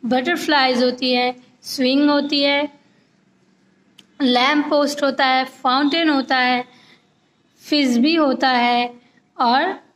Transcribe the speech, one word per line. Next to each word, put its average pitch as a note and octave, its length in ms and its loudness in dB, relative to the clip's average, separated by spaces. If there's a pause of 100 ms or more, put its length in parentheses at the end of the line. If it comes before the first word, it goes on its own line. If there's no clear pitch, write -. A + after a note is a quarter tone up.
butterflies C4 760 0
होती B3+ 300 -2
है, B3 220 -2 (260)
swing C#4 480 0
होती C#4+ 340 0
है, C#4+ 260 0 (1500)
lamp C4+ 440 2
post C#4+ 380 0
होता C#4 220 0
है, C4 200 0
fountain C#4+ 640 0
होता C4+ 280 -2
है, B3 280 -2 (1040)
frisbee C#4 460 2
होता C4 340 0
है A#3+ 440 0 (460)
और C#4 340 0 (220)